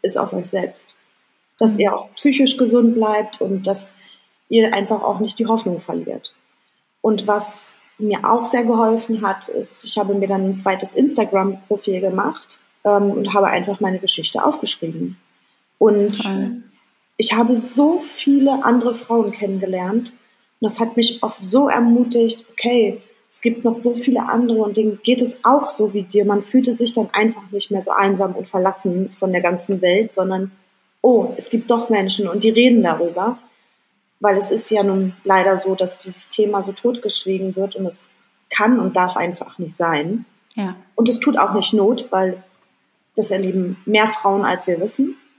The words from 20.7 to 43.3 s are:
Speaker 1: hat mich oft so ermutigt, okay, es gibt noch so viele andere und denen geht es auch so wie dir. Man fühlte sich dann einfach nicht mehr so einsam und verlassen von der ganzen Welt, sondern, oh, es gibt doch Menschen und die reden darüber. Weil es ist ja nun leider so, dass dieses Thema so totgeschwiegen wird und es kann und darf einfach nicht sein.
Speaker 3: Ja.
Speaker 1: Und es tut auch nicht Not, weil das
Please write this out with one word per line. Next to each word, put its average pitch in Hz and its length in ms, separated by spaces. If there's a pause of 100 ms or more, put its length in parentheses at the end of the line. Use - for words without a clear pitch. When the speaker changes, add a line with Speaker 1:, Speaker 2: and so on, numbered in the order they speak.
Speaker 1:
hat 226 160
mich 226 280
oft 208 220
so 254 220
ermutigt, 233 840
okay, 233 500 (280)
es - 120
gibt 240 240
noch 233 100
so 240 200
viele - 340
andere 226 300
und 208 180
denen 214 260
geht 254 180
es - 220
auch 277 260
so 208 240
wie 196 100
dir. 202 220
Man 202 160
fühlte 247 320
sich 233 200
dann 208 180
einfach 220 400
nicht 202 180
mehr 196 120
so 185 100
einsam 196 420
und 190 140
verlassen 190 640
von 190 220
der 175 80
ganzen 180 400
Welt, 185 320
sondern, 190 380 (500)
oh, 240 360
es - 120
gibt 226 200
doch 233 200
Menschen 190 400
und 208 160
die 220 40
reden 240 340
darüber. 175 540 (840)
Weil 202 160
es 202 140
ist 226 180
ja 208 140
nun 190 300 (100)
leider 190 340
so, 190 180
dass 180 220
dieses - 320
Thema 208 320
so 196 120
totgeschwiegen 190 840
wird 196 220
und 190 80
es - 260 (380)
kann 226 300
und 185 180
darf 180 180
einfach - 440
nicht 165 180
sein. 170 480 (300)
Speaker 3:
Ja. 190 200 (200)
Speaker 1:
Und 226 120
es 240 140
tut - 160
auch - 160
nicht 196 180
Not, 214 400
weil 185 320 (720)
das 214 160